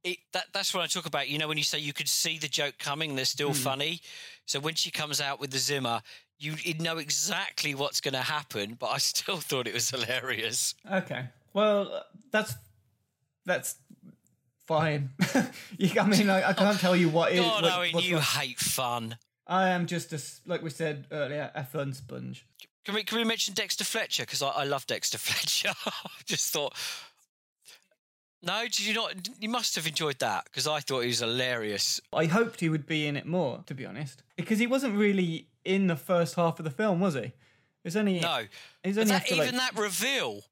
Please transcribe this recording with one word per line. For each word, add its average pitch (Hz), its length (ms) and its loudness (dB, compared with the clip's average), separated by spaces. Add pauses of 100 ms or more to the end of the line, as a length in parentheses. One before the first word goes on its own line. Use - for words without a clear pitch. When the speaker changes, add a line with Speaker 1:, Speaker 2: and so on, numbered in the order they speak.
Speaker 1:
it, 180 140 -4 (160)
that, 185 180 -4
that's 196 220 -2
what 180 80 0
I 160 40 0
talk 165 200 -4
about. 143 240 -2
You 147 80 -2
know, 156 100 -2
when 151 80 -2
you 147 80 0
say 151 140 0
you 147 160 -6
could 147 140 -4
see 165 280 0
the 151 120 -6
joke 143 300 -2
coming, 147 380 -4
they're 131 80 -2
still 143 280 0
Speaker 2:
Mm. 147 100 0
Speaker 1:
funny. 143 380 -2 (440)
So 139 160 -2
when 160 140 -4
she 165 160 0
comes 147 320 -2
out 143 180 -2
with 139 120 -6
the 135 60 -2
Zimmer, 127 440 0 (360)
you, 156 240 -6
you 165 120 -2
know 165 240 -2
exactly 160 760 -2
what's 143 280 -2
gonna 135 180 0
happen, 120 580 -4
but 117 100 -2
I 131 100 0
still - 380 0
<laughs> 151 40 -6
thought 127 260 -2
it 101 60 -4
was 113 160 0
hilarious. 120 840 -2 (180)
Speaker 2:
Okay. 131 360 -2 (260)
Well, 202 500 2 (260)
that's - 220 0 (920)
that's 175 300 -2 (920)
fine. 151 440 2 (240)
<laughs> - 160 4 (280)
You, 190 200 4
I 196 80 6
mean, 202 220 6
I, 190 220 4
I - 20 4
can't 202 260 4
tell 180 160 6
you 175 140 6
what 165 240 4
is, 180 80 4
Speaker 1:
God, 175 220 2
Speaker 2:
what, 170 100 4
Speaker 1:
Owen, 175 200 0
Speaker 2:
what's 170 140 0
Speaker 1:
you 175 100 2
Speaker 2:
what. 147 80 2
Speaker 1:
hate 131 340 -2
fun. 120 580 -2 (300)
Speaker 2:
I 185 240 4
am 175 160 2
just 170 260 -4
a 160 40 -4
s-, - 300 -10
like 170 160 -4
we 165 80 -6
said 151 400 -4
earlier, 143 440 -4
a 151 100 -6
fun 139 300 -4
sponge. 127 520 -12 (380)
Speaker 1:
Can 202 100 -4
we, 214 80 0
can 220 160 -2
we 233 60 2
mention 220 300 0
Dexter 202 300 -2
Fletcher? 175 420 -2
'Cause 143 160 -4
I, 139 60 0
I 139 160 0
love 139 220 -2
Dexter - 320 -2
<laughs> - 80 -6
Fletcher. - 480 0 (120)
I 202 60 -4 (340)
just - 260 -2
thought, 147 220 -2 (1700)
no, 190 200 -2
did 233 180 -2
you 208 140 0
not? 202 200 -2 (240)
You 214 100 -6
must 233 280 -2
have 160 100 -2
enjoyed 151 340 0
that, - 320 0
'cause 131 140 -2
I 151 140 0
thought 135 200 -2
he 120 80 0
was 117 120 0
hilarious. 117 800 0 (120)
Speaker 2:
I 160 140 2
hoped 226 340 2
he 165 80 2
would 156 180 0
be 156 200 0
in 143 100 0
it - 100 -6
more, 147 400 -2
to 143 80 -8
be 131 100 -10
honest, 117 380 -10 (140)
because 202 220 2
he 240 80 4
wasn't 254 300 2
really 196 520 2 (160)
in 190 240 4
the 165 80 4
first 170 400 2
half 165 220 4
of 160 60 -8
the 156 60 -2
film, 190 300 2
was 185 140 4
he? 123 180 -4 (520)
It's 175 120 -4
only 196 240 2
Speaker 1:
No. 151 240 0 (380)
Speaker 2:
he's 196 140 0
Speaker 1:
But 220 60 4
Speaker 2:
only 208 100 6
Speaker 1:
that, 190 100 4
Speaker 2:
after, 254 140 2
like - 120 4
Speaker 1:
even 247 100 0
that 254 200 0
reveal 190 720 0